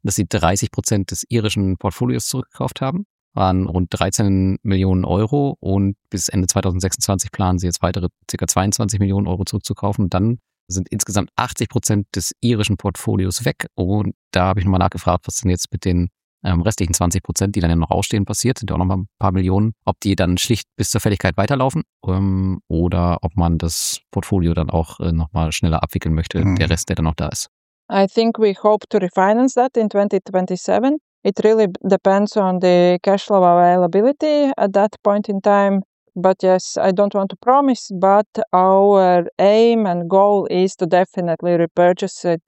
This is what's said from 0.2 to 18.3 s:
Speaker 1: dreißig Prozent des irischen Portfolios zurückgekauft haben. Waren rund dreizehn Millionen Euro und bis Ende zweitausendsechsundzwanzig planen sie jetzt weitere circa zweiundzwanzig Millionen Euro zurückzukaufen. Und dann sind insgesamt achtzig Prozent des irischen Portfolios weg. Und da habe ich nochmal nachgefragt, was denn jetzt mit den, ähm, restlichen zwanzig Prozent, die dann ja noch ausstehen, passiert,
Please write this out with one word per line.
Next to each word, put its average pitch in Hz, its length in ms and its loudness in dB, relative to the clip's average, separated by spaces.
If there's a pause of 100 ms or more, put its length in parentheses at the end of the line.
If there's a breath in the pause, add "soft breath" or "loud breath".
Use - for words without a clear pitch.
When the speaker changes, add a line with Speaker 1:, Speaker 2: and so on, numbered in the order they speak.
Speaker 1:
dreißig 98 440 0
Prozent 104 400 -2
des - 180 -10
irischen 104 480 0
Portfolios 123 500 -4
zurückgekauft - 540 -8
haben. 170 240 -4 (280)
Waren 92 340 0
rund 87 240 -2
dreizehn 95 720 0
Millionen 95 440 0
Euro 127 540 0
und 98 360 -2 (140)
bis 92 180 -4
Ende 90 200 -2
zweitausendsechsundzwanzig 95 840 -2
planen 92 280 -2
sie 90 80 -4
jetzt 85 140 -4
weitere 90 260 -2 (220)
circa - 180 -4
zweiundzwanzig 101 520 0
Millionen 98 280 0
Euro 95 180 -4
zurückzukaufen. 101 600 -4
Und 85 80 -2
dann 110 260 0 (280)
sind 92 220 -6
insgesamt 101 460 -4
achtzig 120 340 -4
Prozent 104 460 -2
des - 260 -6
irischen 107 360 0
Portfolios 95 680 -4
weg. - 300 -4
Und 95 400 -2 (160)
da 90 140 0
habe 95 140 2
ich 87 60 -2
nochmal 95 140 2
nachgefragt, 90 480 -2
was - 100 -8
denn 92 140 0
jetzt - 200 -4
mit - 140 -8
den, 87 240 0 (340)
ähm, 87 180 0
restlichen 87 320 -2
zwanzig 87 300 0
Prozent, 98 320 -4
die 104 40 0
dann 85 100 0
ja 85 60 2
noch 82 160 0
ausstehen, 98 340 0
passiert, 113 320 -2